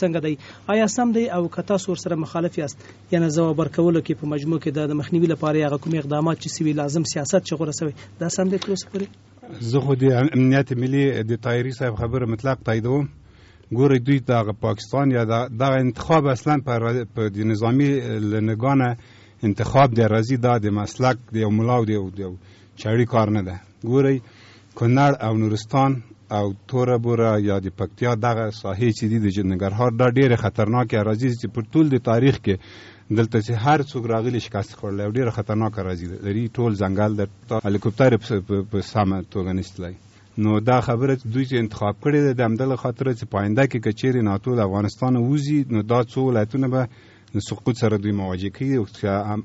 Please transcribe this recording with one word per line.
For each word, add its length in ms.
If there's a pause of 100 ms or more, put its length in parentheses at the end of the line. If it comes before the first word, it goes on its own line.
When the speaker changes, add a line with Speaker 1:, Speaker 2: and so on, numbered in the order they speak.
Speaker 1:
څنګه 240
دی؟ 140 (280)
آیا 200
سم 260
دی؟ 180
او 180
که 140
تاسو 300
ورسره 240
مخالف 420
یاست، 360 (180)
یعنی 160
ځواب 300
ورکولو 420
کې 200
په 60
مجموع 320
کې 200
د، 120
د 20
مخنیوي 340
لپاره 400
هغه 120
کوم 160
اقدامات 440
چې 100
سوي، 240
لازم 300 (100)
سیاست 340
چې 80
غوره 160
سوی، 220 (280)
دا 80
سم 200
دی 100
تر 120
اوسه 200
پورې؟ 160 (540)
Speaker 2:
زه 200
خو 140
د 100 (300)
امنیت 380
ملي 340 (160)
د 140
طاهري 340
صاحب 240
خبره 320
مطلق 380
تاییدوم. 440 (680)
ګورئ، 320
دوی 120
دغه 340
پاکستان 580
یا 140
د-، 240 (100)
دغه 180 (100)
انتخاب 400
اصلاً 340
په 180
را-، 360
په 140
د 260
نظامي 360 (400)
له 100
نګانه 560 (460)
انتخاب 520
دی، 80
راځي، 400
دا 160
د 240
مسلک 340 (160)
د 40 (100)
یو 40
ملا 280
او 60
د 60
یو، 200
د 100
یو 160 (440)
چړي 340
کار 160
نه 120
ده. 140 (300)
ګورئ، 320 (600)
کنړ 340 (140)
او 100
نورستان 600 (400)
او 160 (160)
توره 360
بوره 280 (160)
یا 160
د 40 (120)
پکتیا 340
دغه 360
ساحې 480
چې 120
دي 140
د 100
ج-، 160
ننګرهار، 400 (100)
دا 80 (100)
ډېرې 260
خطرناکې 560
اراضي 280
دي 140
چې 120
په 60 (120)
ټول 200
د 80 (100)
تاریخ 340
کې 100 (640)
دلته 280
چې 60 (120)
هر 260
څوک 220
راغلي 340
شکست 320
خوړلی 260
او 80
ډېره 260
خطرناکه 420
اراضي 260
ده. 100 (100)
لري 220
ټول 240 (100)
ځنګل 360
ده، 80 (220)
تا 80 (120)
هلیکوپټر 440
یې 100
په، 260
په، 80 (140)
په 100
سمه 380 (160)
توګه 240
نشتلی. 360 (440)
نو 220
دا 200
خبره 360
چې 180
دوی 100
چې 200
انتخاب 300 (100)
کړې 200
ده، 80
د 160
همدغه 280
خاطره 380
چې 160
په 120
آینده 240
کې 180
که 160
چیرې 280
ناټو 280
له 120
افغانستانه 520
ووځي، 400 (140)
نو 80
دا 180 (120)
څو 60 (120)
ولایتونه 420
به 160 (460)
د 140
سقوط 280
سره 220
دوی 140
مواجه 440
کوي 200
او 100
چې 180
هم-، 400